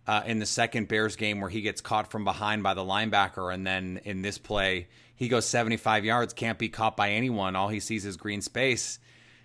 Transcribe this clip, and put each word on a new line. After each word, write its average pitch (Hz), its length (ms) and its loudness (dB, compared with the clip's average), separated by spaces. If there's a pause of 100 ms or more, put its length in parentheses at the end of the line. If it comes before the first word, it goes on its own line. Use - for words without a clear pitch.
uh, 107 180 2
in 113 140 0
the 107 80 -2
second 117 400 0
Bears 110 300 0
game 104 240 -2
where 98 100 -4
he 107 120 -6
gets 104 180 -4
caught 107 320 -2
from 107 120 -2
behind 104 380 0
by 98 120 2
the 95 100 -4
linebacker, 98 680 2
and 95 140 -4
then 92 380 -2
in 95 180 -6
this 101 160 -4
play, 95 480 0 (300)
he 123 100 -2
goes 117 200 4
seventy-five 110 580 2
yards, 117 280 2
can't 113 260 -2
be 113 100 -2
caught 110 280 0
by 101 140 4
anyone. 104 460 0
All 98 120 2
he 107 120 -4
sees 101 260 -4
is 95 100 -6
green 101 240 -6
space. 120 600 -2 (440)